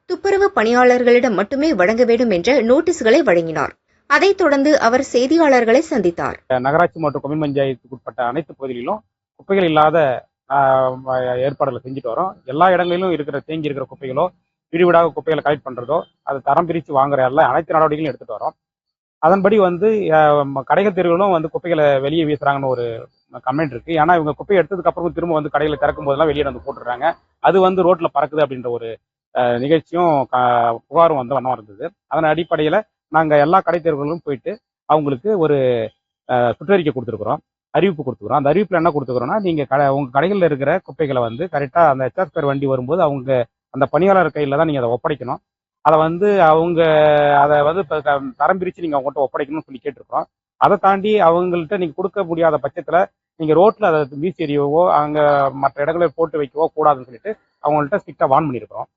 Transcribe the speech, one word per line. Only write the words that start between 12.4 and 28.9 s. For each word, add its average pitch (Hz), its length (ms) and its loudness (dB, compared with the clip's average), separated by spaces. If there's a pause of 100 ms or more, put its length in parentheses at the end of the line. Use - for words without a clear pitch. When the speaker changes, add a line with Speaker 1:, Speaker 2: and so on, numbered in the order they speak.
Speaker 2:
எல்லா 160 260 2
இடங்களிலும் 180 400 0
இருக்கிற 147 300 -6
தேங்கி 156 280 -8
இருக்கிற 135 220 -6
குப்பைகளோ, 135 360 -4 (440)
வீடு 170 140 2
வீடாக 170 280 4
குப்பைகளை 151 320 -4
கலெக்ட் 143 240 -2
பண்றதோ, 127 340 -4 (200)
அதை 139 220 -6
தரம் 156 220 2
பிரித்து 165 280 -6
வாங்குற 135 300 2
எல்லா 135 240 2
அனைத்து 160 240 -2
நடவடிக்கைகளும் 156 340 0
எடுத்துட்டு 120 320 -10
வரோம். 127 160 -8 (640)
அதன்படி 196 400 4
வந்து, 185 560 0
ஆ, 151 200 6
ம-, 139 300 -2
கடைகள் 196 280 0
தெருவிலும் 175 380 0
வந்து 160 200 0
குப்பைகளை 151 500 0
வெளியே 156 240 -2
வீசுறாங்கன்னு 143 420 -2
ஒரு 120 420 -6 (240)
கம்ப்ளைண்ட் 131 380 -4
இருக்கு. 120 220 -10
ஏன்னா 156 100 2
இவங்க 160 300 2
குப்பையை 170 320 0
எடுத்ததுக்கு 175 220 -4
அப்புறம் 170 260 -2
திரும்ப 170 220 -4
வந்து 151 160 -2
கடைகளை 147 300 -2
திறக்கும் 147 240 -2
போதெல்லாம் 143 220 0
வெளியே 147 180 -2
வந்து 123 160 -6
போட்டுடுறாங்க. 123 560 -6 (220)
அது 170 220 2
வந்து 185 220 2
ரோட்ல 175 320 2
பறக்குது 147 280 -2
அப்படின்ற 127 260 -4
ஒரு, 113 300 -8 (400)